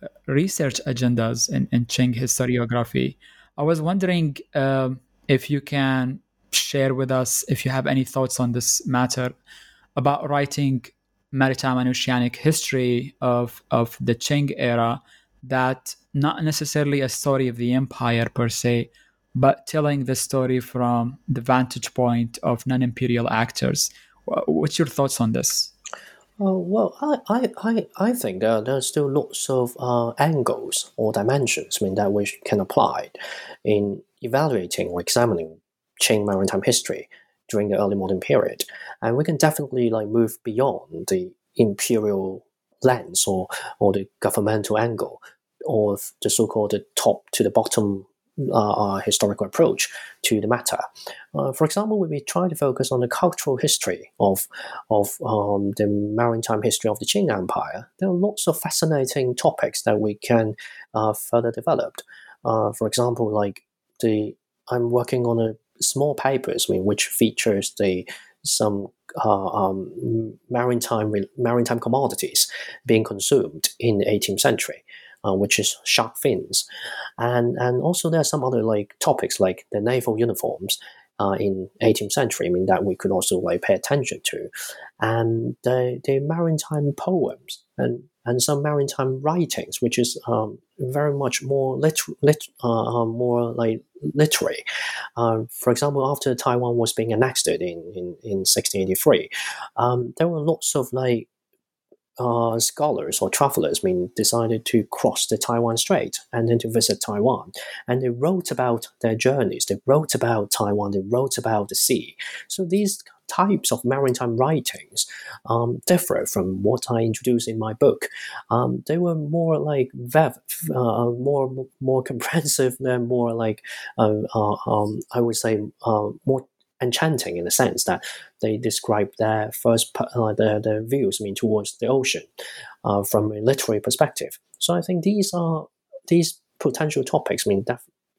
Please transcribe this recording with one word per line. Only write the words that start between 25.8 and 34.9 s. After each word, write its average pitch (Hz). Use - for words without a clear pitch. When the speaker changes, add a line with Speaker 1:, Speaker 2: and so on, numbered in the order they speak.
Speaker 2:
Uh, 196
well, 190
I, 294
I, 240
I, 220
I 226
think 98
there, 110
there 131
are 131
still 143
lots -
of, 127
uh, 120
angles 135
or 110
dimensions, 117
I 107
mean, 95
that 104
we 101
sh-, -
can 104
apply -
in 101
evaluating 117
or 87